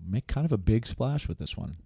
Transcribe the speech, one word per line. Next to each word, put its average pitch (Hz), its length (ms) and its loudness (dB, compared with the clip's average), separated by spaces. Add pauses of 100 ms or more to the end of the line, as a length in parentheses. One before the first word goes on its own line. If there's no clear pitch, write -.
make 101 200 -2
kind 143 180 0
of 160 60 0
a 107 80 4
big 110 260 4
splash 139 420 -2
with - 120 -6
this - 180 -8
one. - 280 -8